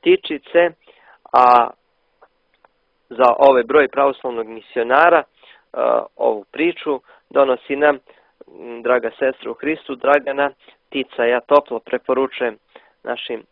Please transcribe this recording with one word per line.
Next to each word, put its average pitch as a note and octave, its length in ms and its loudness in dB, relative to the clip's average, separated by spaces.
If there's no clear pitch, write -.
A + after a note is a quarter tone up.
Tičice, E3+ 680 0
a B2 360 6
za B2 280 2
ovaj C3+ 260 6
broj C3+ 240 2
pravoslavnog B2+ 600 -4
misionara, C3 760 0
e, - 20 -12
ovu G#2+ 360 -4
priču D#3 500 -6
donosi C3+ 460 -2
nam, C#3+ 200 0
m, - 840 -20
draga A#2 380 -2
sestra C3 320 -6
u - 20 -10
Hristu, D3+ 420 -10
Dragana C#3 560 -2
Tica. C3 360 -6
Ja A#2+ 140 0
toplo C#3 400 0
preporučujem B2+ 760 -6
našim A#2+ 480 -10